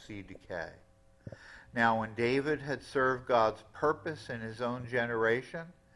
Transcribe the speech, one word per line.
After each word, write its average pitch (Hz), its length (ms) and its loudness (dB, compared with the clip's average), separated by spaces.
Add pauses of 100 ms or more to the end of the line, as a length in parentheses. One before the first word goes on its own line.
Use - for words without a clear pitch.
see 101 160 -12
decay." 87 500 -10 (1040)
Now, 117 260 4
when 110 140 -6
David 135 480 2
had 135 220 -4
served 131 440 0
God's 113 360 4 (100)
purpose 151 560 -2
in 117 120 -8
his 110 200 -8
own 123 260 -2
generation, 120 840 0 (220)